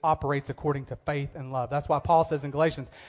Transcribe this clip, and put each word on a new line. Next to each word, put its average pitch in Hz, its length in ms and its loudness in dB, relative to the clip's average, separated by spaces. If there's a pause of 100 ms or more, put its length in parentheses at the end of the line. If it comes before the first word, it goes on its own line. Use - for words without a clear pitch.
operates 147 440 2
according 143 380 -2
to 123 100 -8
faith 143 380 -4
and 131 180 -10
love. 123 160 -2
That's 143 200 -2
why 151 100 4
Paul 165 260 4
says 156 200 -4
in 143 80 -6
Galatians, 147 360 0 (200)